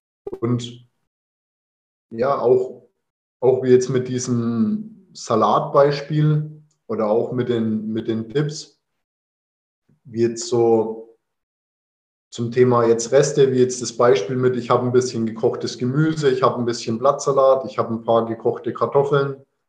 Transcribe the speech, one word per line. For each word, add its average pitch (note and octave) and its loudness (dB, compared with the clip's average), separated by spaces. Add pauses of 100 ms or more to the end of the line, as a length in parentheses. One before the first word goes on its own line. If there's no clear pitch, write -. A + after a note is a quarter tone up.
(380)
Und - -6 (1200)
ja, B2+ -2
auch, - 0 (580)
auch B2+ 2
wie C3 0
jetzt B2+ 6
mit B2+ -2
diesem A#2 -4
Salatbeispiel D3 0 (260)
oder G#2+ -2
auch A#2 0
mit B2 -2
den, A2 -2
mit A2 -6
den A2+ -4
Tipps, D3+ -6 (1200)
wie A2+ -4
jetzt A#2 -2
so A#2 0 (1120)
zum A#2 -8
Thema B2 4
jetzt A2+ 0
Reste, C#3 4
wie B2+ 2
jetzt B2+ 0
das A#2 -10
Beispiel C3 2
mit, B2+ 0
ich A#2 -6
habe B2 2
ein B2 -2
bisschen A#2+ 0
gekochtes A2 -4
Gemüse, D3 0
ich B2+ 0
habe A#2+ 0
ein A#2+ -4
bisschen A#2 -4
Blattsalat, C3+ 2
ich A2 -6
habe A2+ -4
ein A2+ -8
paar A2+ 2
gekochte A#2 -4
Kartoffeln, C#3 0 (260)